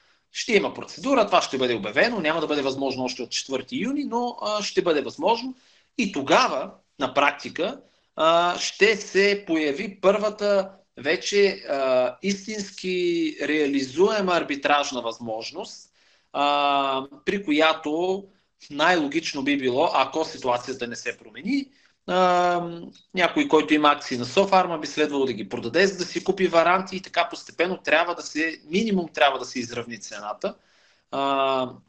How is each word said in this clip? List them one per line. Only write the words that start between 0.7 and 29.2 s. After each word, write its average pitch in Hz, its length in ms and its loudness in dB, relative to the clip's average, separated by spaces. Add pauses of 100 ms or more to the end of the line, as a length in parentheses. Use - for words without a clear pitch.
процедура, 226 520 0
това 175 160 4
ще - 160 -4
бъде 123 160 2
обявено, 143 460 0
няма 160 200 0
да 151 60 -2
бъде 147 160 0
възможно 131 420 -2
още 123 180 -6
от 117 80 -10
четвърти - 500 -6
юни, 269 240 -4
но, 240 380 -4
а, 208 200 -2
ще 190 200 0
бъде 160 200 2
възможно. 233 520 -2 (440)
И 202 140 -2
тогава, 160 580 2 (280)
на 131 160 -2
практика, 151 640 0 (360)
а, 170 420 2
ще 208 380 2
се 202 500 0
появи 160 540 -2
първата 202 720 2 (260)
вече, 185 520 2 (200)
а, 131 540 2
истински 185 1200 -2
реализуема 151 880 0
арбитражна 143 720 0
възможност, 113 880 -10 (420)
а, 143 760 0 (180)
при 196 200 -2
която 160 800 0 (460)
най-логично 151 720 0
би 143 140 0
било, 135 360 0
ако 156 300 0
ситуацията 120 640 -4
не 117 100 -10
се - 220 -10
промени, 180 500 -6 (380)
а, 180 720 2 (340)
някой, 160 340 2
който 151 260 4
има 151 140 6
акции 143 300 0
на 120 60 -4
Софарма, 185 540 2
би 156 80 -8
следвало 143 380 0
да 123 80 0
ги 107 160 -8
продаде, 117 380 2
за 196 120 -2
да 175 60 -4
си - 200 -8
купи 190 240 0
варанти 175 480 2
и 180 60 -10
така 170 280 -2
постепенно 170 460 -4
трябва 165 380 0
да 165 80 -10
се, 156 380 -4 (100)
минимум 190 440 0
трябва 139 240 4